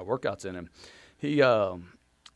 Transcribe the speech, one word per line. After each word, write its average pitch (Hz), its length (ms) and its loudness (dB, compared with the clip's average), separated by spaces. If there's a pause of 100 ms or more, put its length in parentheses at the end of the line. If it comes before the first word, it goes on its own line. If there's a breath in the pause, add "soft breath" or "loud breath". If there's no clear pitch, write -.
my 92 80 -14
workouts 117 360 -4
in. 95 100 -8
And 87 140 -10 (500 soft breath)
he, 147 240 2
um, 95 460 2 (480)